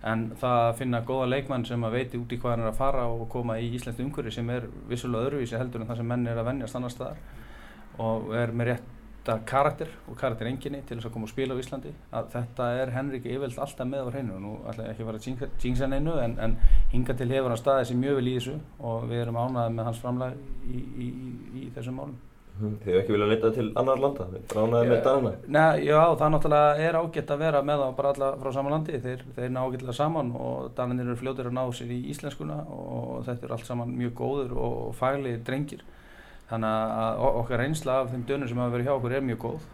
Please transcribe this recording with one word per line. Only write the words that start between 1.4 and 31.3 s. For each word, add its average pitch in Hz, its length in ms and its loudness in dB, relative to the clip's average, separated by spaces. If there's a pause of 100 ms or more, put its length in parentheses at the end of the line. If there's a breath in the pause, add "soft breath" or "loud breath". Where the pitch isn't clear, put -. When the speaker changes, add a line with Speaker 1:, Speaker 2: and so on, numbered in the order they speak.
Speaker 1:
sem 120 220 -2
að 113 80 -2
veit 123 240 -2
út 120 160 -8
í - 20 -6
hvað 120 160 0
hann 113 120 0
er 107 80 0
að - 100 2
fara 135 260 2
og 117 220 -4
koma 117 260 -2
í 117 160 -4
íslenskt 120 300 -6
umhverfi 127 320 -6
sem 120 180 -4
er 120 140 -6 (220)
vissulega 120 400 -2
öðruvísi 117 280 -4
heldur 120 240 -4
en 110 80 -8
það 120 120 -4
sem 117 100 -2
menn 123 160 0
er 117 100 -2
að 113 140 0
venjast 135 260 -6
annars 123 200 -6
staðar - 240 -10 (800 loud breath)
og 110 320 -2
er 120 160 0
með 120 220 0
rétta - 640 -6 (100)
karakter 151 400 2 (220)
og 113 100 -12
karaktereinkenni 135 640 -4
til 117 140 -8
þess 113 100 -8
að 113 60 -10
koma 113 100 -6
og 107 80 -10
spila 131 240 -2
á 127 60 -2
Íslandi, 135 320 -10 (180)
að 117 220 -4
þetta 120 320 -4 (160)
er 127 100 -2
Henrik 131 320 -4
yfirleitt 127 400 -4
alltaf 131 240 -6
með 135 160 -4
á 120 80 -4
hreinu. 120 300 -6
Nú 104 80 -8 (180)
ætla 113 160 -8
ég 110 80 -6
ekki 110 140 -8
að - 20 -6
fara 110 140 -8
að 123 80 -8
jinxa, 127 180 -6 (140)
jinxa 123 260 2
neinu, 147 320 0
en, 117 140 -2 (100)
en 117 140 4 (340 loud breath)
hingað 127 300 4
til 123 100 0
hefur 131 220 2
hann 113 80 -2
staðið 135 260 4
sig 123 140 2
mjög 139 160 4
vel 123 100 2
í 127 80 0
þessu 127 220 -4 (260)
og 117 240 -2
við 120 140 0
erum 117 180 -2
ánægðir 120 380 0
með 113 100 -2
hans 113 160 -6
framlag 127 320 -2 (320)
í, 123 160 -2
í, 123 240 -6
í, 127 240 -8 (300)
í 127 160 -12
þessum 127 240 -8
málum. 143 180 -12 (340)
Speaker 2:
Mhm. 107 300 -4
Þið 98 80 2
hefur 92 80 8
ekki 98 160 2
viljað 104 160 6
leita 110 240 4
til 117 160 2
annarra 131 320 4
landa, 139 240 0
þið 92 80 -10
er - 160 -12
bara 107 140 4
ánægðir 120 260 4
með 117 80 6
Speaker 1:
Já, - 80 -2
Speaker 2:
Dana? 131 240 4 (240)
Speaker 1:
nei, 156 320 8
já, 151 100 8 (220)
það 151 160 6
náttúrulega 147 480 6
er 160 160 4
ágætt 160 340 -4
að 143 120 -2
vera 143 180 4
með 147 160 2
þá 135 160 2
bara 139 160 2
alla 139 160 0 (160)
frá 135 100 -2
sama 139 220 0
landi, 156 320 -2
þeir, 127 160 -8 (160)
þeir 123 160 -2
ná 127 80 0
ágætlega 127 380 -4
saman 151 340 2
og 127 400 -4
Danirnir 123 320 -2
eru 123 160 -2
fljótir 131 240 -4